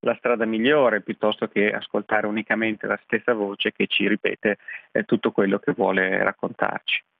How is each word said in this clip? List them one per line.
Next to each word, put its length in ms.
la 140
strada 260
migliore, 560
piuttosto 460
che 240
ascoltare 560
unicamente 600
la 180
stessa 300
voce 380
che 140
ci 220
ripete, 500
eh, 140
tutto 260
quello 280
che 180
vuole 480
raccontarci. 800